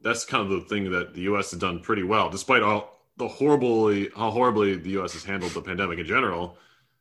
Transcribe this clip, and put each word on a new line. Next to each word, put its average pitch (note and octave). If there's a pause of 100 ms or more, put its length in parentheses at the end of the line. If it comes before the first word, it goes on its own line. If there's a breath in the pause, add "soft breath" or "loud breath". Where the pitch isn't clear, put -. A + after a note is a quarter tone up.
that's A#2
kind B2+
of F#2+
the F2+
thing G2+
that F2
the F2
U G2+
S G2
has F2
done F2+
pretty G2+
well, F#2+
despite A2
all G#2 (160)
the A#2+
horribly, A2+
how A2
horribly G#2+
the F2
U F#2+
S F2
has E2+
handled F2+
the F2+
pandemic F2+
in F2
general. F2+ (420 soft breath)